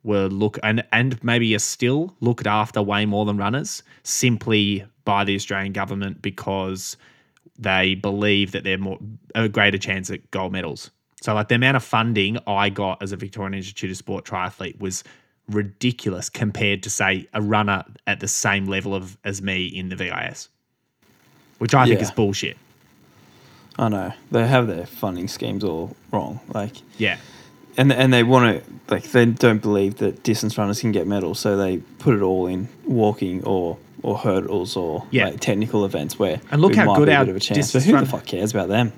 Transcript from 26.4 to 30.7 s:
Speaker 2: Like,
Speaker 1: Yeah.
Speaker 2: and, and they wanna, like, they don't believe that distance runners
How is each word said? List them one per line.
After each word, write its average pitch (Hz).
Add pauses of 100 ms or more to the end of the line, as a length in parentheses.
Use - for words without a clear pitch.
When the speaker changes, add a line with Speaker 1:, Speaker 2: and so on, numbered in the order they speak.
Speaker 2:
Like, 104 (220)
Speaker 1:
Yeah. 95 (600)
Speaker 2:
and, 135
and 127
they 123
wanna, 117 (280)
like, 90
they 120
don't 117
believe 101
that -
distance 107
runners 104